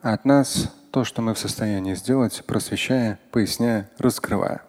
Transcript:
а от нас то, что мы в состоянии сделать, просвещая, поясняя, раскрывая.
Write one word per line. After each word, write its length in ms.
а 120
от 100
нас 500
то, 120
что 180
мы 120
в 40
состоянии 560
сделать, 540
просвещая, 720
поясняя, 680
раскрывая. 720